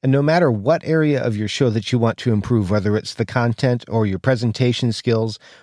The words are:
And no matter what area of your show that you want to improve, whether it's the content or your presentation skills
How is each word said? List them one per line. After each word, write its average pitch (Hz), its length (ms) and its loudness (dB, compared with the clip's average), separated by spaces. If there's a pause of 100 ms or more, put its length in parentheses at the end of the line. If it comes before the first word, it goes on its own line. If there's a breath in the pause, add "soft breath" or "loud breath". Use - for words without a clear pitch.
And 135 80 0
no 139 100 4
matter 156 300 2
what 117 340 0
area 151 380 2
of 113 140 -2
your 107 100 -4
show 123 240 2
that 107 220 -2
you 123 80 2
want 113 180 0
to 120 140 0
improve, 104 400 0
whether 104 240 0
it's - 180 -6
the 117 100 -2
content 120 640 -2
or 110 180 0
your 95 140 -2
presentation 120 720 0
skills 113 480 -2 (240 loud breath)